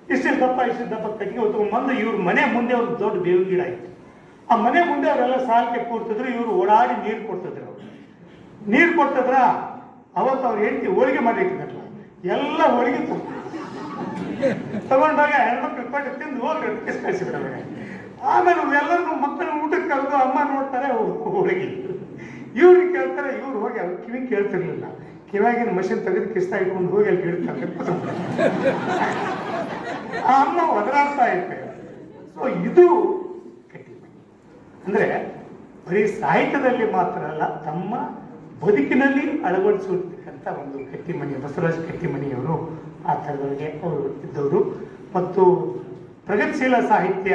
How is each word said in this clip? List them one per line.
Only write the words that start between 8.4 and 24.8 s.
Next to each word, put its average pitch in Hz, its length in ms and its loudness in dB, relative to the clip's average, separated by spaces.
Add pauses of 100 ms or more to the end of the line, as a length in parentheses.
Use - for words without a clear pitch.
ನೀರು 330 260 6
ಕೊಡ್ತಿದ್ರ, 269 360 2 (840)
ಅವತ್ತು 254 320 2
ಅವ್ರ 208 120 0
ಹೆಂಡತಿ - 280 0
ಹೋಳಿಗೆ 233 320 4
ಮಾಡಿಟ್ಟಿದ್ರಲ್ಲ, 196 600 0 (520)
ಎಲ್ಲ 277 300 0
ಹೋಳಿಗೆ 269 440 4
ತಗೊಂಡು, - 380 -6 (1500)
ತಗೊಂಡಾಗ 294 400 4
ಹೆಣ್ಮಕ್ಳು 247 640 0
ಕೊಟ್ಟು, 277 280 -6
"ತಿಂದು 277 220 -8
ಹೋಗ್ರಿ" 233 300 -2
ಅಂತ - 140 -8
ಕಿಸ್ಕಳಿಸಿದ್ರು - 520 -4
ಅವ್ರಿಗೆ. 131 460 -8 (400)
ಆಮೇಲೆ 359 360 4
ಎಲ್ಲರಿಗೂ 302 560 2
ಮಕ್ಕಳ 302 460 -2
ಊಟಕ್ಕೆ 330 280 0
ಕರೆದು 269 260 0
ಅಮ್ಮ 269 380 2
ನೋಡ್ತಾರೆ, 269 400 -2 (300)
ಹೋಳಿಗೆ - 600 0 (720)
ಇವ್ರು 359 380 8
ಕೇಳ್ತಾರೆ, 269 440 -2
ಇವ್ರು 254 220 -6
ಹೋಗಿ 226 200 -4
ಅವ್ರ 180 120 -4
ಕಿವಿ 247 360 -8
ಕೇಳ್ತಿರ್ಲಿಲ್ಲ. 185 580 -2 (460)